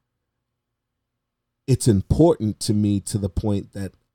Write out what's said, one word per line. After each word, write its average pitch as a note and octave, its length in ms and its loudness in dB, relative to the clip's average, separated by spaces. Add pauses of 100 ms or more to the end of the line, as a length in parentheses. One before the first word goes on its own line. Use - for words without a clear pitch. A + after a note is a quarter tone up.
(1700)
it's C3 220 0
important A2 720 2
to A2 140 -2
me G#2 260 0
to - 180 -6
the G2 100 -4
point - 440 -4
that G2 200 -12 (220)